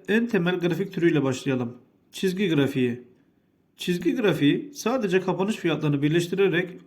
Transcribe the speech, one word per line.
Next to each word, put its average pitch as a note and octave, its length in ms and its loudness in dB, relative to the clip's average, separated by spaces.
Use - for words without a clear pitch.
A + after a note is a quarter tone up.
en A#3 200 2
temel F3+ 320 0
grafik E3+ 340 -2
türüyle D#3+ 300 2
başlayalım. B2+ 540 -2
Çizgi F#3+ 380 -2
grafiği. C3 520 0
Çizgi F3+ 380 -2
grafiği E3 580 2
sadece G#3+ 480 0
kapanış F#3+ 340 -2
fiyatlarını D3+ 460 -2
birleştirerek F3 680 0